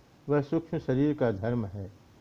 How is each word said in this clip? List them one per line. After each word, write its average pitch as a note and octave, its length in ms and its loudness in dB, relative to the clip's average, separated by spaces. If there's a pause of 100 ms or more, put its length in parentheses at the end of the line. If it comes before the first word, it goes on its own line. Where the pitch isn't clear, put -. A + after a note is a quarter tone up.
(300)
वह C#3+ 120 4
सूक्ष्म D#3+ 360 -2
शरीर C#3 360 2
का C3 180 2
धर्म A2 340 -2
है। G2 260 -10 (300)